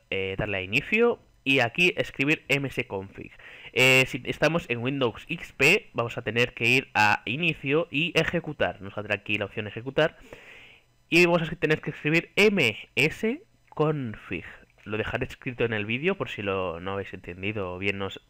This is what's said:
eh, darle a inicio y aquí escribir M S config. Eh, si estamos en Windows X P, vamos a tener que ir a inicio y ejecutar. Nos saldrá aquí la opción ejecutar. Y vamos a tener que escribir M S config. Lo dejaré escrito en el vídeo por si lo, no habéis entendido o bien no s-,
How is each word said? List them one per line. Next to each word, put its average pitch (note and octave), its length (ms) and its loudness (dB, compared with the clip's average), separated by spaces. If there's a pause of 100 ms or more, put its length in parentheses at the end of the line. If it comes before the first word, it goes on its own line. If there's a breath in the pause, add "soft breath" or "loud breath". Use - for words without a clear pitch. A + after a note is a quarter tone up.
(100)
eh, F#2+ 260 -2
darle G2+ 220 -2
a F#2+ 40 -4
inicio D3+ 580 0 (240)
y C3+ 160 4
aquí A#2+ 360 2
escribir C#3 520 0
M C#3 180 0
S B2 220 -4
config. G2 420 -8 (440 loud breath)
Eh, C3 340 8
si B2 160 -6
estamos D#3+ 440 0
en A#2+ 100 -2
Windows B2+ 500 0
X - 280 -10
P, E3 360 4
vamos A#2+ 260 -4
a B2 40 -8
tener A#2+ 300 0
que A#2+ 140 -2
ir B2+ 280 2
a G#2 320 4
inicio D3+ 640 0
y E3 260 -2
ejecutar. D3+ 640 -2
Nos F#2+ 120 -12
saldrá G#2 200 -4
aquí G#2 240 -4
la G#2 60 -2
opción G#2 240 -8
ejecutar. C3 480 -2 (920 loud breath)
Y E3+ 180 6
vamos E3+ 160 4
a D#3 120 -6
tener D#3 260 2
que - 100 -8
escribir D#3+ 440 0
M F#3+ 420 6 (200)
S A3 440 0 (280)
config. C3+ 760 -2 (380)
Lo G#2 140 -6
dejaré A#2 300 -2
escrito B2 380 -6
en A2+ 100 0
el G#2 120 -2
vídeo C#3+ 300 0
por C3 140 -6
si - 120 -8
lo, F#2 380 -2
no F#2+ 140 -6
habéis G2 200 -6
entendido F#2 600 -6
o F2+ 40 -10
bien G2 200 -6
no G2 100 -4
s-, - 220 -14